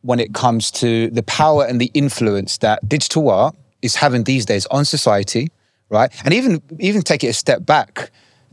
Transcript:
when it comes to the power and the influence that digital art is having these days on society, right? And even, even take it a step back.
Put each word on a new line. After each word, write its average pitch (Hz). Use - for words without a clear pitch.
when 123
it 107
comes 117
to 113
the 113
power 151
and 120
the 123
influence 110
that 107
digital 147
art 113
is -
having 127
these 131
days 101
on 143
society, 113
right? 110
And 147
even, 226
even 208
take 151
it -
a 117
step 113
back. -